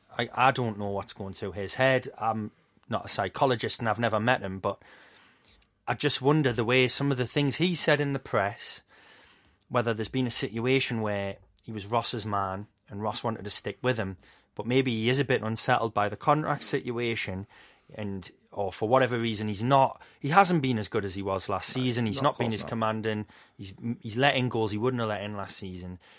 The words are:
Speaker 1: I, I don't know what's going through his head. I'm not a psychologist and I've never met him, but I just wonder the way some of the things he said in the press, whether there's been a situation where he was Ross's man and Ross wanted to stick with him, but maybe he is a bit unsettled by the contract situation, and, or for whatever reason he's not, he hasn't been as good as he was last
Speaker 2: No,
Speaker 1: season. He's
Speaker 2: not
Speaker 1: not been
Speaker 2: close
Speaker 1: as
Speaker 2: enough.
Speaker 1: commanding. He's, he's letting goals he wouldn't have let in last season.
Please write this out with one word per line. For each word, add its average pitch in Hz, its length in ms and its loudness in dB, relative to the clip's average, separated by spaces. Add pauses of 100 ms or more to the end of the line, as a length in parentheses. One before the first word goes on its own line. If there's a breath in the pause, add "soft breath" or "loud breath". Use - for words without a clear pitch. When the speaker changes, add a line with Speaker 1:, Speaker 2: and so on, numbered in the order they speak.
(180)
Speaker 1:
I, 120 160 -2
I 127 180 4
don't 120 260 -2
know 104 120 -4
what's 98 240 -6
going 98 200 -10
through 95 200 -6
his 98 200 -6
head. 131 340 4 (120)
I'm 110 320 -2 (360)
not 107 180 -4
a 101 40 -10
psychologist 110 680 0
and 117 100 0
I've 107 100 0
never 110 200 2
met 120 220 2
him, 95 180 -8
but 98 200 -2 (1080 soft breath)
I 127 80 0
just 135 260 0
wonder 139 320 4
the 117 100 0
way 127 240 4
some 139 240 0
of 131 60 0
the 123 100 0
things 143 300 0
he 180 180 2
said 151 240 4
in 143 140 0
the 139 60 -2
press, - 640 -4 (880 soft breath)
whether 117 240 2
there's 107 140 -4
been 131 200 -2
a 113 40 -2
situation 120 680 0
where 101 360 -4 (260)
he - 80 -14
was 104 160 -8
Ross's 113 380 -2
man 98 420 -2 (220)
and 101 120 -8
Ross 107 220 -4
wanted 113 220 -4
to 104 40 -8
stick - 320 -6
with 123 160 0
him, 95 200 -4 (380 soft breath)
but 104 120 -8
maybe 127 240 2
he 110 180 0
is 131 100 2
a 135 60 2
bit 120 160 2
unsettled 113 520 0
by 104 160 2
the 104 60 -8
contract 147 480 0
situation, 117 840 -4 (480 soft breath)
and, 98 340 -8 (220)
or 101 200 -4
for - 160 -2
whatever 123 320 4
reason 110 280 -2
he's 104 160 -4
not, 135 380 4 (180 loud breath)
he 143 100 -4
hasn't 175 320 6
been 127 180 2
as 101 80 -4
good 101 180 0
as 95 100 -4
he 98 60 -6
was 95 280 -2
last 95 260 -2
Speaker 2:
No, 131 80 0
Speaker 1:
season. 120 220 2
He's 101 160 0
Speaker 2:
not 139 120 4
Speaker 1:
not - 40 -8
been 117 100 -2
Speaker 2:
close 110 80 -2
Speaker 1:
as 101 60 -4
Speaker 2:
enough. - 80 -8
Speaker 1:
commanding. 110 560 0 (320 soft breath)
He's, 95 160 -12 (260)
he's 110 180 -8
letting 131 320 4
goals 110 220 0
he 107 60 -2
wouldn't 123 220 0
have 113 100 0
let 101 140 -2
in 104 120 -8
last 98 220 -8
season. 90 420 -10 (200 soft breath)